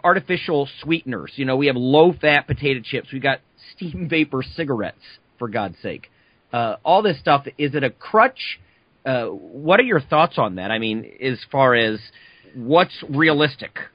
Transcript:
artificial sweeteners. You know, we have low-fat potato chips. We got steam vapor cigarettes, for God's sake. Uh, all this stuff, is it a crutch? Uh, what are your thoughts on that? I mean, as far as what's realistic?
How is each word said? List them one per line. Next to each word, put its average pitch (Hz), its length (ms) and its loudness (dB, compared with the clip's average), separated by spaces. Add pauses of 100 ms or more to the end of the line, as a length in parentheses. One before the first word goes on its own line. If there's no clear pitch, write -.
artificial 175 640 0 (140)
sweeteners. 135 540 -4
You 139 100 -4
know, 131 100 0
we 143 120 2
have 127 80 0
low-fat 147 680 4
potato 139 380 -2
chips. - 260 -8
We 135 80 -8
got 131 220 -2 (340)
steam 175 360 -10
vapor 151 320 0
cigarettes, 131 580 -6 (380)
for 120 100 -6
God's 104 300 -6
sake. - 320 -12 (420)
Uh, 117 320 -2
all 185 160 4
this 190 180 0
stuff, 139 280 2 (100)
is 147 180 -2
it 143 80 -2
a 127 60 0
crutch? - 720 0 (460)
Uh, 120 220 -2
what 143 520 0
are 247 40 2
your 196 160 2
thoughts 160 360 0
on 104 200 0
that? 92 140 -6
I 110 80 -2
mean, 113 320 -6 (120)
as 127 160 -2 (120)
far 131 240 4
as 110 240 2 (560)
what's 143 540 0
realistic? 147 680 0 (160)